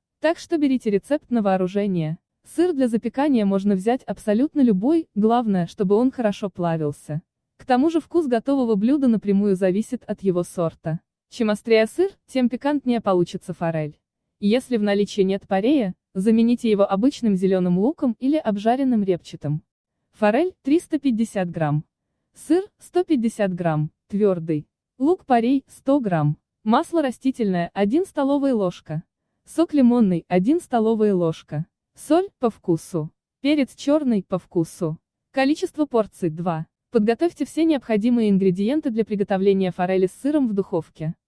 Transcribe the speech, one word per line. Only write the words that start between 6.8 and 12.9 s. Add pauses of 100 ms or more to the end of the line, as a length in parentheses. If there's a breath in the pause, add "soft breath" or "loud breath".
К
тому
же
вкус
готового
блюда
напрямую
зависит
от
его
сорта. (300)
Чем
острее
сыр, (180)
тем
пикантнее